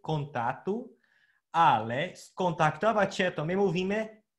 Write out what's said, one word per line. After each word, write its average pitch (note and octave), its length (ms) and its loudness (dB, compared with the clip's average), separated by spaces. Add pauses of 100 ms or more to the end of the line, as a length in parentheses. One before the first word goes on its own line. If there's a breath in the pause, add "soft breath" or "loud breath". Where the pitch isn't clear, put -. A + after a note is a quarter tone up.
kontatu, D3 960 -6 (560 soft breath)
ale C#3+ 640 2
skontaktować F#3 1000 0
się F3+ 140 2
to D#3+ 140 -4
my F3 120 -2
mówimy G3 680 -2 (160)